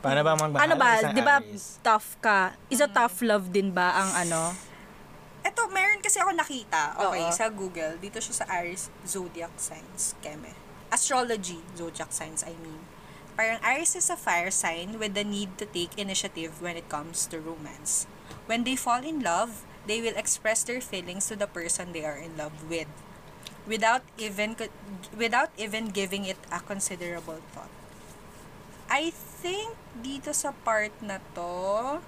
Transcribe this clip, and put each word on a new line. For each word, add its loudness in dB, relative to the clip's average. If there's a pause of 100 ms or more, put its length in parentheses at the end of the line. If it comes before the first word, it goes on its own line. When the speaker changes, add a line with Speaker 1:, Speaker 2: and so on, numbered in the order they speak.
Speaker 1:
Paano 4
ba 8
magmahal 6
Speaker 2:
ano 6
ba, 8
Speaker 1:
ng 10
isang 4
Speaker 2:
di 6
ba 10
Speaker 1:
Aries? -2 (160)
Speaker 2:
tough 6 (100)
ka? 6 (260)
Is 2
a 8
Speaker 3:
Mm. 2
Speaker 2:
tough 6
love 4
din 4
ba 4
ang 4
ano? 2 (880)
Speaker 3:
Eto, 2
meron 4
kasi 2
ako 4
nakita, 0
okay, 2
Speaker 2:
Oo. 2
Speaker 3:
sa 2
Google, -4
dito -10
siya -4
sa 0
Aries -4 (160)
zodiac -6
signs, -6
keme. -12 (320)
Astrology, 2 (120)
zodiac -6
signs, -4
I -8
mean. -12 (520)
Parang 0
Aries 2
is 0
a 2
fire 2
sign -2
with -2
the 0
need -4
to -6
take -4
initiative -4
when -4
it -10
comes -4
to -8
romance. -4 (400)
When 0
they 2
fall 2
in -2
love, 2 (200)
they 0
will 0
express 2
their -2
feelings -4
to -4
the 0
person -2
they -6
are -2
in -10
love -6 (120)
with, -2 (720)
without 4 (140)
even -2
co-, -6 (420)
without 2
even -4
giving -2
it -4 (120)
a -4
considerable -6 (100)
thought. -14 (1120)
I 2 (320)
think -4 (240)
dito -8
sa -2
part 0
na -6 (160)
to -2